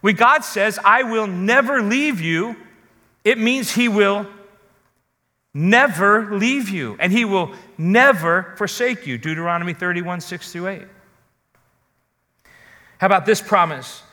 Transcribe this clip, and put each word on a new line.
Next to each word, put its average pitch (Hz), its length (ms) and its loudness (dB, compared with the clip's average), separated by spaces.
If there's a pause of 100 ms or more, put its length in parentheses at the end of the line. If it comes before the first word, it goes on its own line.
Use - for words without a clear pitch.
When 196 140 2
God 247 300 4
says, 208 400 -2
"I 220 160 6
will 226 240 -2
never 226 560 0
leave 240 400 -2
you," 170 340 -2 (680)
it 226 160 2
means 240 320 -2
he 240 180 0
will 202 380 2 (1300)
never 208 840 2
leave 240 320 -2
you, 139 300 -6
and 180 120 0
he 233 140 2
will 190 260 -2 (280)
never 185 760 2
forsake 240 520 -6
you. 127 100 -6
Deuteronomy 170 560 -6
thirty-one, 175 480 -6
six - 300 -14
through 175 160 -8
eight. 190 200 -12 (2250)
How 185 60 2
about 185 180 2
this 220 160 2
promise? 160 720 -2